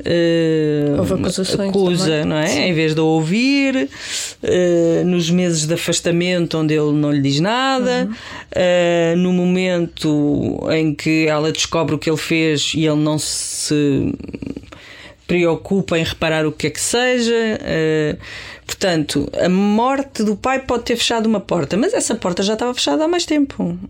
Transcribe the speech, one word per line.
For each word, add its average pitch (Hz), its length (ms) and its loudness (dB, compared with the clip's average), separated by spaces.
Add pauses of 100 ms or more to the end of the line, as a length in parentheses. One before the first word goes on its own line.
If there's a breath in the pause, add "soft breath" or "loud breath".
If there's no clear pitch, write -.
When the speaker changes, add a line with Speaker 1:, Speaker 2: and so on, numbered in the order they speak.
Speaker 1:
eh, 160 920 2
Speaker 2:
Houve 190 160 0
acusações 190 560 -2
Speaker 1:
acusa, 185 360 2
Speaker 2:
também. 156 200 0
Speaker 1:
não 170 120 0
é? 156 100 0
Speaker 2:
Sim. 262 140 0
Speaker 1:
Em 185 120 0
vez 156 200 2
de 156 80 2
ouvir, 262 880 2 (540 loud breath)
eh, 170 600 2
nos 175 260 0
meses 175 340 2
de 156 80 -2
afastamento 170 840 0
onde 156 160 2
ele 151 160 2
não 147 200 2
lhe 147 100 2
diz 139 180 0
nada, 247 680 0
Speaker 2:
Uhum. 220 80 -8 (360 loud breath)
Speaker 1:
eh, 170 680 2
no 180 160 2
momento 175 1300 0 (120)
em 160 220 2
que 160 340 0
ela 151 240 0
descobre 160 440 -2
o - 20 -4
que 156 140 -2
ele 156 60 0
fez 160 580 0
e 160 100 2
ele 151 160 2
não 151 160 2
se - 960 -2 (1120 loud breath)
preocupa 175 720 0
em 165 60 0
reparar 160 420 0
o 151 60 0
que 156 160 -4
é - 20 -2
que - 120 -6
seja. 240 520 0 (280)
Eh, 156 560 0 (480 loud breath)
portanto, 160 640 -2 (120)
a 170 60 2
morte 220 760 0
do 208 120 0
pai 262 240 -2
pode 247 240 -2
ter 240 140 0
fechado 233 300 0
uma 214 120 2
porta, 170 380 -2
mas 349 160 0
essa 285 220 -2
porta 185 280 -2
já 208 100 0
estava 240 200 -2
fechada 285 320 0
há - 20 0
mais 339 180 0
tempo. 277 520 -2 (120)